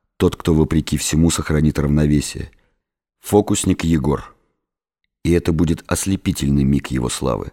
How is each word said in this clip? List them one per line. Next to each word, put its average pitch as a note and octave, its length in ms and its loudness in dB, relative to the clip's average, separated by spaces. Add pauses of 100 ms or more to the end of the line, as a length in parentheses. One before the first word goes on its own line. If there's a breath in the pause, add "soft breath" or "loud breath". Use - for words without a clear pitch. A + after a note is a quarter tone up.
(180)
тот, F2+ 160 2
кто, - 180 -2
вопреки D#2 440 2
всему, D#2+ 340 2
сохранит D2+ 480 0
равновесие. D2 720 0 (720)
Фокусник G2+ 640 0
Егор. D2 500 0 (920)
И D#2+ 60 0
это E2+ 220 2
будет D#2+ 340 0
ослепительный D2+ 800 0
миг C#2 240 0
его B1 200 -4
славы. A#1 440 -4